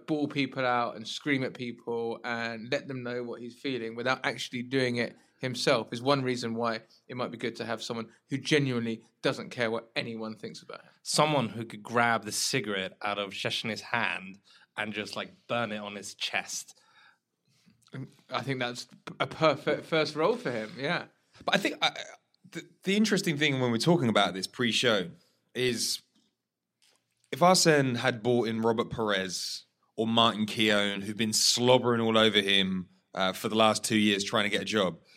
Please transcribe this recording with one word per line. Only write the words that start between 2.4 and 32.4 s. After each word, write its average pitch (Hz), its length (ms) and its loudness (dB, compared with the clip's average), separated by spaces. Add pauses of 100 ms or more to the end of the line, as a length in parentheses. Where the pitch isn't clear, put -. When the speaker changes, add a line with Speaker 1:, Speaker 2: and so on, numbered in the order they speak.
Speaker 1:
let 143 160 -2
them 131 160 -8
know 123 200 -6
what 123 180 -10
he's 117 140 -14
feeling 113 400 -6
without 127 300 0
actually 131 360 -4
doing 123 360 0
it 120 200 -2 (200)
himself, 127 540 0
is 117 100 -6
one 135 220 4
reason 123 320 -2
why 113 240 -2 (300)
it 131 80 -10
might 123 140 -4
be 120 60 -14
good 113 200 -4
to 120 80 -8
have 113 180 -6
someone 117 240 -8 (220)
who 135 80 -4
genuinely 127 640 0 (180)
doesn't 120 300 -4
care 117 180 -2
what 113 260 -6
anyone 113 400 -8
thinks - 260 -14
about - 180 -16
him. - 120 -20 (100)
Speaker 2:
Someone 147 480 2
who 107 160 -8
could 104 180 -14
grab 117 400 2
the 104 80 -8
cigarette 101 720 -2
out 104 180 -4
of 101 120 -4
Szczesny's 110 500 -6
hand 95 580 -4 (380)
and 107 160 -6
just, 104 240 -6
like, 95 160 -8 (140)
burn 120 260 -4
it 107 40 -8
on 104 180 -10
his 98 200 -12
chest. - 640 -8 (1500)
Speaker 1:
I 123 100 -2
think 131 180 -4
that's 123 280 -6 (320)
a 135 80 2
perfect 151 580 0
first 151 300 0
role 170 200 2
for 165 140 -6
him, 110 300 -4
yeah. 143 240 -4 (420)
Speaker 3:
But - 100 4
I - 20 4
think 294 240 0
I, 160 100 2 (600)
the, 170 120 -10 (200)
the 196 120 2
interesting 190 420 2
thing 139 220 2
when 123 120 2
we're 113 60 2
talking 139 320 4
about 101 240 4
this 95 140 -6
pre-show 110 640 0 (440)
is 123 480 -2 (1300)
if 127 120 -2
Arsene 156 520 6
had 120 280 -2
brought 120 240 4
in 113 140 -2
Robert 113 280 2
Perez 98 760 -2 (300)
or 113 120 0
Martin 113 380 4
Keown, 104 560 2
who've 104 160 -8
been 110 160 0
slobbering 120 640 4
all 113 180 4
over 110 220 6
him, 95 480 2 (260)